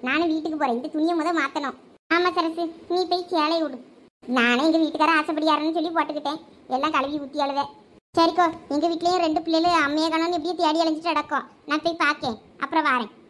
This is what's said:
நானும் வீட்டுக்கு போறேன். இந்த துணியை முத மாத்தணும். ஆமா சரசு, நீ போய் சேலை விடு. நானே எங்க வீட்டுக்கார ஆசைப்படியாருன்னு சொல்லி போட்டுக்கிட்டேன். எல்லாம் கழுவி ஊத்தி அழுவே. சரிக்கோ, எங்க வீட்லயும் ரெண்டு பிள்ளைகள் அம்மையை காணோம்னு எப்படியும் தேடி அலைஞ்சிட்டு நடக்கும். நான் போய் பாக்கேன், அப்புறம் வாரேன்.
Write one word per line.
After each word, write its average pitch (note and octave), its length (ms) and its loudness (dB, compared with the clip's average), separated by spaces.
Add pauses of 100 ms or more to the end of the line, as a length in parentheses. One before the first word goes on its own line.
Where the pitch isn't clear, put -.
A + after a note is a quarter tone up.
நானும் D#4 240 0
வீட்டுக்கு D#4 260 -4
போறேன். B3+ 200 0
இந்த D4 160 -8
துணியை D#4 240 2
முத D#4 200 0
மாத்தணும். C#4 400 -4 (360)
ஆமா F4+ 220 2
சரசு, E4 280 -2 (280)
நீ F4+ 80 2 (100)
போய் F4+ 220 -2
சேலை D#4+ 300 2
விடு. C4+ 160 -6 (600)
நானே A#3+ 300 4
எங்க D#4+ 140 4
வீட்டுக்கார D4+ 360 2
ஆசைப்படியாருன்னு D#4 600 0
சொல்லி E4 180 -2
போட்டுக்கிட்டேன். D4+ 440 -4 (360)
எல்லாம் D4+ 200 -2
கழுவி C#4 280 0
ஊத்தி C#4+ 220 -4
அழுவே. C#4 180 -2 (540)
சரிக்கோ, E4+ 280 4 (280)
எங்க D4 180 0
வீட்லயும் F4 340 0
ரெண்டு D#4+ 200 0
பிள்ளைகள் E4 400 2
அம்மையை D#4 240 0
காணோம்னு E4 280 0
எப்படியும் E4 240 -4
தேடி D#4+ 220 2
அலைஞ்சிட்டு D#4+ 280 -2
நடக்கும். D4 360 -2 (220)
நான் D4+ 160 -2
போய் E4+ 180 -2
பாக்கேன், C#4+ 340 -2 (260)
அப்புறம் D#4 260 0
வாரேன். A#3+ 220 0 (180)